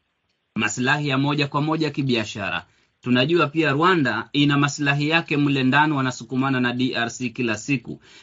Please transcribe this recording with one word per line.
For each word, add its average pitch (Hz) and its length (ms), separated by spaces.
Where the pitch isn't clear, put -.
maslahi 127 520
ya 131 100
moja 143 300
kwa 143 140
moja 156 280
kibiashara. 110 760
Tunajua 143 460
pia 151 240
Rwanda 139 600
ina 143 240
maslahi 143 520
yake 160 280
mle 139 260
ndani, 147 300
wanasukumana 131 680
na 123 140
D 127 220
R 117 140
C 123 200
kila 113 280
siku. 123 440